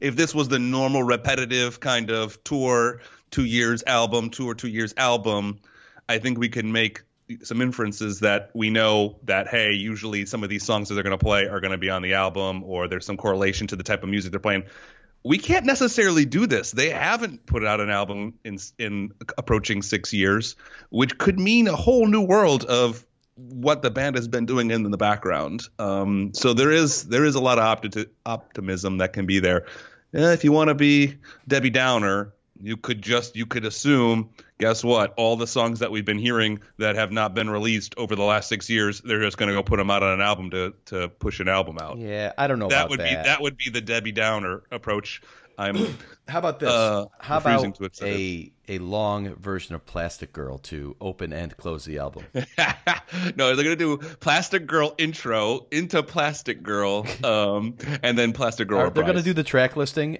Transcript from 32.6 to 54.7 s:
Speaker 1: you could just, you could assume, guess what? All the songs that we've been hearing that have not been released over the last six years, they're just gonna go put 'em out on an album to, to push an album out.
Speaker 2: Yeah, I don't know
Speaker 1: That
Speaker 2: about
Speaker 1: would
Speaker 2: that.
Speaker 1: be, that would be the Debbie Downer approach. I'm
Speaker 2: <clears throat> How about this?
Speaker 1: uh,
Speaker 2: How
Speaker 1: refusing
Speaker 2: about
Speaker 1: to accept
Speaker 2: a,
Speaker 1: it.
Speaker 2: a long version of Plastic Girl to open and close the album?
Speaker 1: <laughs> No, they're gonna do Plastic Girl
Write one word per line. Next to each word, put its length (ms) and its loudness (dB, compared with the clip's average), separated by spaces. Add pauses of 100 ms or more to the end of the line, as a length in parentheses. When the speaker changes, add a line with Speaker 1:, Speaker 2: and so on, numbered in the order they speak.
Speaker 1:
you 160 -6
could 260 -6
just, 320 -2
you 120 -6
could 180 -4
assume, 640 2 (300)
guess 240 2
what? 320 4
All 200 2
the 100 -4
songs 340 0
that 100 -2
we've 140 -4
been 160 0
hearing 400 0 (180)
that 160 0
have 160 0
not 240 0
been 160 -2
released 480 -2
over 160 -4
the 80 0
last 260 2
six 220 -6
years, 300 0
they're 200 -2
just 160 -2
gonna 160 0
go 120 0
put 160 2
'em 100 0
out 140 2
on 80 4
an 80 0
album 300 0
to, 220 -4 (140)
to 220 -6
push 320 -6
an 80 -2
album 320 0
out. 180 -12
Speaker 2:
Yeah, 400 -6
I 80 2
don't 140 0
know 80 -2
Speaker 1:
That 140 4
Speaker 2:
about 80 -2
Speaker 1:
would 100 -4
Speaker 2:
that. 240 -2
Speaker 1:
be, 40 2
that 140 2
would 140 -4
be 140 -8
the 100 -4
Debbie 320 -4
Downer 580 -2
approach. 500 -6 (380)
I'm 180 -2 (340)
Speaker 2:
<clears throat> 180 -20
How 100 -6
about 220 -4
this? 100 0
Speaker 1:
uh, 360 2 (120)
Speaker 2:
How 200 -2
Speaker 1:
refusing 320 2
Speaker 2:
about 80 -12
Speaker 1:
to 80 -8
accept 220 -8
Speaker 2:
a, 260 -2
Speaker 1:
it. 180 -12 (160)
Speaker 2:
a 100 -6
long 560 -4
version 400 -8
of 100 -12
Plastic 480 -8
Girl 260 -10
to 420 -12
open 320 -8
and 240 -8
close 280 -10
the 140 -8
album? 300 -8
Speaker 1:
<laughs> 60 -20 (1040)
No, 180 2
they're 100 2
gonna 120 0
do 220 0
Plastic 680 -2
Girl 320 2